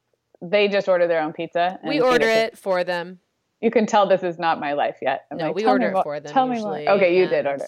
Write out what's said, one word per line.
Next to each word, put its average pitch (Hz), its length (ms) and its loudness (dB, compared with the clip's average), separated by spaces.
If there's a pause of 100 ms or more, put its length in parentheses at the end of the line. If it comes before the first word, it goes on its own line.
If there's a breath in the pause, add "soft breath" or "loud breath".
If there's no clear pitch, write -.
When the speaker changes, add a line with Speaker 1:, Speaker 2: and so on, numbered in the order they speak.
(420)
Speaker 1:
they 202 260 2
just 196 200 0
order 175 180 2
their 165 160 0
own 156 100 -4
pizza 170 480 -4
and - 80 -10
Speaker 2:
We 285 80 -2
Speaker 1:
feed 247 60 2
Speaker 2:
order 247 240 4
Speaker 1:
to 226 40 2
Speaker 2:
it 226 280 0
for 180 260 -2
them. 180 360 -6 (420)
Speaker 1:
You 226 80 2
can 220 160 2
tell 208 200 2
this 185 160 2
is 170 160 -4
not 165 220 -2
my 147 140 -4
life 120 260 -2
yet. 131 300 -4
I'm - 80 -10
Speaker 2:
No, 160 80 -4
Speaker 1:
like, - 80 -4
Speaker 2:
we 208 80 -4
Speaker 1:
"Tell 226 80 2
me 254 140 2
Speaker 2:
order 202 40 0
it 185 60 -2
Speaker 1:
more, 190 80 2
Speaker 2:
for 147 180 -8
them - 120 -12
Speaker 1:
tell 262 140 2
me 240 140 -4
more." 202 160 -6
Speaker 2:
usually, - 120 -4
Speaker 1:
Okay, 185 280 4
you 185 100 6
did 165 200 0
Speaker 2:
and - 20 -2
Speaker 1:
order. 139 200 -6